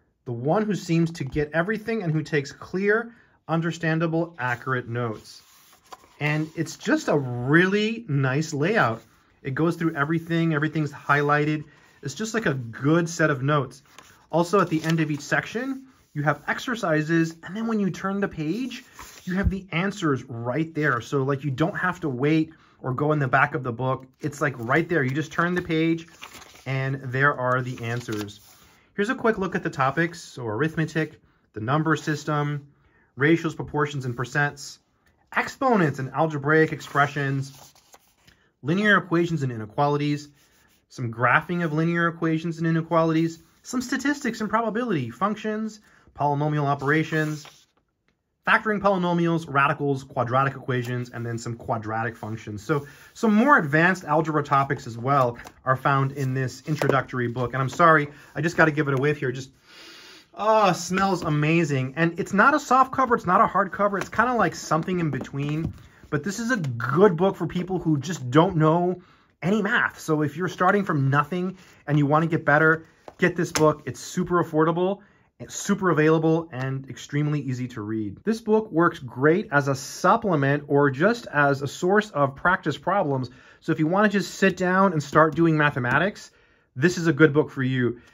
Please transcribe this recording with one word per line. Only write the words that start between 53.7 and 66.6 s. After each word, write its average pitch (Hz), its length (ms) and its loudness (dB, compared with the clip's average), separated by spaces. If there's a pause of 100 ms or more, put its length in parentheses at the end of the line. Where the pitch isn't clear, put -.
algebra 151 400 0
topics 139 420 0
as 113 100 -10
well 123 400 2 (280)
are 131 120 2
found 139 360 0
in 139 200 -4
this 131 340 -4
introductory 135 600 0
book. 120 260 -4
And 131 80 -2
I'm 127 80 -2
sorry, 156 400 6 (260)
I 147 60 -4
just 160 160 -2
gotta 160 140 6
give 147 180 0
it 139 100 2
away 147 160 2
here. 131 180 -4
Just, 135 180 -10 (840)
oh, 214 400 4
smells 185 500 0
amazing. 147 760 2
And 165 240 0
it's 165 120 -6
not 233 220 6
a 294 60 2
soft 254 320 2
cover, 240 240 0
it's - 100 -6
not 185 140 4
a 208 80 4
hard 190 240 -2
cover. 202 260 -2
It's 165 100 -6
kinda 247 260 0
like 196 200 2
something 175 460 -2
in 160 100 0
between. 147 640 -6 (340)
But 147 140 -2
this 202 160 -6
is 233 140 -4
a 254 40 0
good 143 600 2